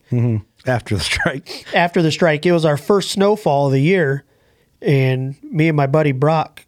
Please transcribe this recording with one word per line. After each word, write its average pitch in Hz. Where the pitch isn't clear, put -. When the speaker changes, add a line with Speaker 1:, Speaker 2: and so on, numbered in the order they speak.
Speaker 1:
Mm-hmm. 117
After 113
the 85
strike. -
Speaker 2:
After 175
the 156
strike. 151
It 175
was 165
our 147
first 196
snowfall 190
of 135
the 135
year. 147
And 135
me 165
and 156
my 139
buddy 151
Brock 147